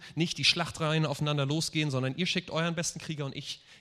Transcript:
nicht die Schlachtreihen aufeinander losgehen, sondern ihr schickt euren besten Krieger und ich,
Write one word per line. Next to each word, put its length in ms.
nicht 240
die 80
Schlachtreihen 640
aufeinander 400
losgehen, 420
sondern 260
ihr 120
schickt 240
euren 240
besten 240
Krieger 260
und 100
ich, 280